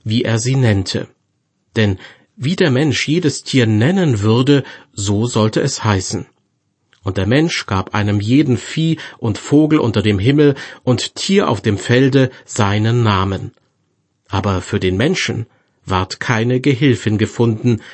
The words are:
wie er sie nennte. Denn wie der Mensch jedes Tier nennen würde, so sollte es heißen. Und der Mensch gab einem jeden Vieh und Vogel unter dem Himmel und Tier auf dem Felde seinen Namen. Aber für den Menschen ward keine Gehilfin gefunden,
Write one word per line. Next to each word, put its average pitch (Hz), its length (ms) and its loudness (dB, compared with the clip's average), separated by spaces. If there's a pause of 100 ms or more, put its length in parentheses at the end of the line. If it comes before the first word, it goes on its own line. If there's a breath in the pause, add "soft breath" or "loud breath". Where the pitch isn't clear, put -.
wie 113 220 -2
er 113 160 0
sie 127 160 -2
nennte. 107 500 0 (720)
Denn 104 220 0 (360 loud breath)
wie 175 220 -4
der 170 140 2
Mensch 131 360 0
jedes 160 380 -2
Tier 123 220 0
nennen 120 560 2
würde, 131 420 2 (300 loud breath)
so 104 320 -2
sollte 110 340 0
es 147 240 -4
heißen. 101 420 -2 (760)
Und - 160 -6
der 95 80 -2
Mensch 151 400 0
gab 95 280 -4
einem 104 260 0
jeden 123 360 2
Vieh 160 420 -2 (200 loud breath)
und 110 180 -4
Vogel 151 420 2
unter 107 220 0
dem 101 180 2
Himmel 139 360 4 (280 loud breath)
und - 320 -2
Tier 196 340 0
auf - 120 -2
dem 104 160 0
Felde 131 540 2 (160 loud breath)
seinen 110 560 0
Namen. 98 500 0 (760)
Aber 95 340 -2
für 101 180 -4
den 92 160 0
Menschen 113 500 -2 (380)
ward 95 360 -2
keine 123 400 0
Gehilfin 123 580 0
gefunden, 110 640 0 (120)